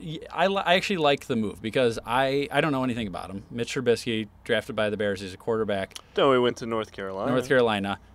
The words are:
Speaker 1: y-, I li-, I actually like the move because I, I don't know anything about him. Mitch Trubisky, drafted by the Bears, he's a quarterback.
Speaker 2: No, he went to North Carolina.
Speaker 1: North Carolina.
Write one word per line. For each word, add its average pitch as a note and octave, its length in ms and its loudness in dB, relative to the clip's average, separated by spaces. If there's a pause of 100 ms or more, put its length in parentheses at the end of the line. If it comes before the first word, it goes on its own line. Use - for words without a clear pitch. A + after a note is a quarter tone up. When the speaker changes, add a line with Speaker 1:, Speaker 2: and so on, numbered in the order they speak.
Speaker 1:
y-, E3 180 -10 (120)
I E3+ 160 2
li-, G3 180 0
I F3 100 4
actually F#3+ 220 0
like C#3+ 280 2
the C3 100 -2
move G#2+ 260 -2
because A2+ 440 0
I, C3+ 460 0
I C#3+ 100 4
don't D#3+ 100 0
know C3 120 0
anything A#2+ 240 -2
about F2+ 220 -8
him. G2 220 -10
Mitch A#2 240 -6
Trubisky, A#2 520 0 (160)
drafted A2+ 320 -2
by G#2+ 140 0
the G#2 80 -2
Bears, G2+ 240 -2
he's F#2+ 120 -8
a F#2 40 -14
quarterback. G#2 580 -2 (220)
Speaker 2:
No, D3+ 160 6
he B2 60 6
went A#2+ 180 2
to B2+ 80 -10
North A2+ 260 -4
Carolina. G2 400 -6
Speaker 1:
North B2+ 160 0
Carolina. G#2+ 520 2 (160)